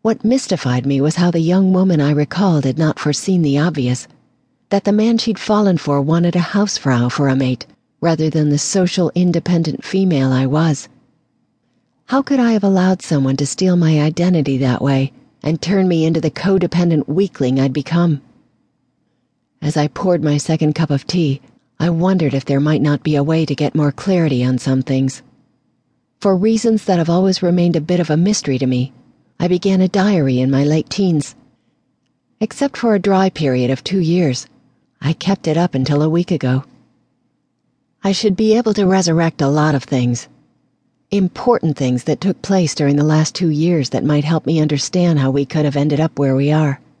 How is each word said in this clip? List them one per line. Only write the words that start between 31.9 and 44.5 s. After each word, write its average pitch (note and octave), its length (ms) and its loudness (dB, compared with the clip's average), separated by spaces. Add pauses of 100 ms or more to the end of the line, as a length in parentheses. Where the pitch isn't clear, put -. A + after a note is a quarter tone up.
Except C#4 380 -4
for A3+ 180 0
a G3 40 0
dry F#3+ 300 2
period B2+ 420 0
of C3 120 -4
two F#3 160 -4
years, E3 460 0 (560)
I D#3+ 120 -2
kept - 340 -2
it D#3 100 0
up F3 160 0
until C#3+ 280 0
a D#3 80 2
week E3+ 220 -2
ago. C3+ 320 -2 (1400)
I G3 60 0
should F#3+ 240 0
be A3 200 2
able A3+ 200 0
to G3+ 100 0
resurrect E3+ 560 2
a C#3 60 2
lot D3+ 280 2
of C3 80 -2
things. B2 460 -2 (840)
Important F#3+ 640 0
things B2+ 280 -2
that - 160 -2
took F#3 200 -2
place F#3 340 0
during C#3+ 200 2
the C#3+ 80 2
last D#3 320 2
two E3+ 140 0
years D#3 400 0
that - 160 -4
might D3 180 2
help D#3+ 220 -2
me D#3+ 140 0